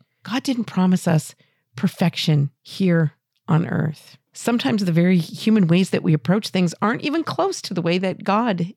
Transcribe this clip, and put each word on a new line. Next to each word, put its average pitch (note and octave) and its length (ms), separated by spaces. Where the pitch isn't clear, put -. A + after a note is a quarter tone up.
God A#3 220
didn't A#3+ 200
promise F#3 440
us D#3+ 260
perfection D#3 760
here E3+ 520
on D#3+ 180
earth. - 520
Sometimes A#3 500
the F3 80
very F3 260
human G3+ 480
ways F3+ 240
that - 120
we D#3+ 120
approach F#3 340
things F3+ 320
aren't G#3 220
even D4+ 200
close - 400
to - 120
the F3 80
way F3 160
that F#3 260
God G3+ 520